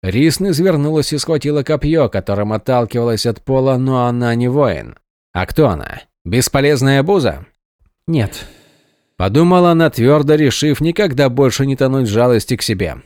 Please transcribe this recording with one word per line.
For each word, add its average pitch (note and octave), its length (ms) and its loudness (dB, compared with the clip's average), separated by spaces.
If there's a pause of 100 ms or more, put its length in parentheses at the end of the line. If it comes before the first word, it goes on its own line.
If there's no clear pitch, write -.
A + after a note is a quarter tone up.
Рисн D3 460 0
извернулась D#3 640 0
и D3+ 60 -4
схватила D3 460 -2
копьё, D3+ 440 0
которым G#2 460 -4
отталкивалась A#2+ 720 -2
от A#2 180 -4
пола, C3 320 0
но B2+ 300 0
она A#2+ 300 -2
не B2 120 0
воин. A2+ 500 -2 (360)
А F2+ 120 -2
кто D3+ 220 2
она? - 360 -6 (200)
Бесполезная C3+ 800 0
обуза? C3+ 440 -2 (640)
"Нет", C3+ 380 -2 (760)
подумала F3 480 4
она, E3 180 4
твёрдо C#3+ 460 2
решив D3 460 0
никогда D3 480 0
больше C3 360 2
не C3+ 120 -2
тонуть C3 320 0
в - 20 -2
жалости A#2 460 2
к - 40 -8
себе. F#2 440 -4